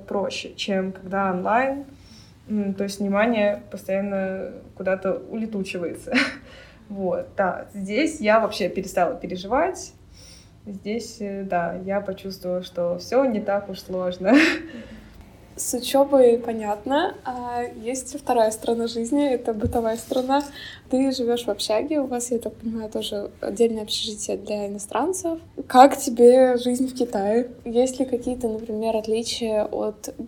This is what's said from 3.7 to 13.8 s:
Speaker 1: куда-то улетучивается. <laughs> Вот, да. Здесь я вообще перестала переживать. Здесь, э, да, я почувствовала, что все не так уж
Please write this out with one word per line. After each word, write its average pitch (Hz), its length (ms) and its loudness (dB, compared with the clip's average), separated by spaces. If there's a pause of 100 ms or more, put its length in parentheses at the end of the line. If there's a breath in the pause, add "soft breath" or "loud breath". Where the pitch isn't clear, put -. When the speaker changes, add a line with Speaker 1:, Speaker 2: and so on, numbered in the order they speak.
Speaker 1:
куда-то 190 540 -2
улетучивается. 196 920 -6
<laughs> 277 40 2 (640 loud breath)
Вот, 180 460 -4
да. 185 380 0
Здесь 208 480 -2
я 214 180 6
вообще 196 300 0
перестала 180 440 0
переживать. 202 800 -2 (760 soft breath)
Здесь, 208 540 -8
э, 196 240 -8
да, 180 320 -2 (100)
я 196 140 -2
почувствовала, 185 640 -6
что 175 340 -4
все 254 280 2
не 214 160 0
так 202 280 -2
уж 190 120 -12